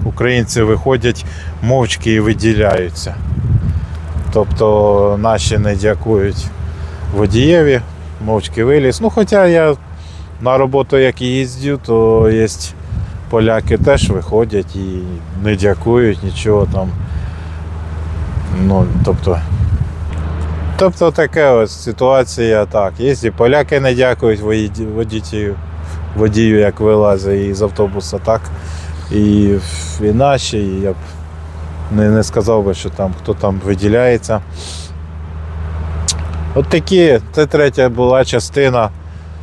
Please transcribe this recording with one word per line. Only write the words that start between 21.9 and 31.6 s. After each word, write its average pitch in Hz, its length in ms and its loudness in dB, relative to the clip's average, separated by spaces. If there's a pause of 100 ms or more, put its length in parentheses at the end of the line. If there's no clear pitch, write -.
так. 95 320 0
Є 131 240 0
і 117 80 0
поляки 135 500 2
не 131 140 2
дякують 120 460 2
воїді-, 107 460 -2
водітію-, 107 680 -4 (640)
водію, 107 420 4
як 101 220 2
вилазить 101 640 4
із 98 160 -2
автобуса, 98 560 -2
так. 110 220 0 (720)
І, 104 420 4 (460)
і 104 120 0
наші, 127 460 2
і 95 220 -4
я 98 120 -2
б - 20 -4 (960)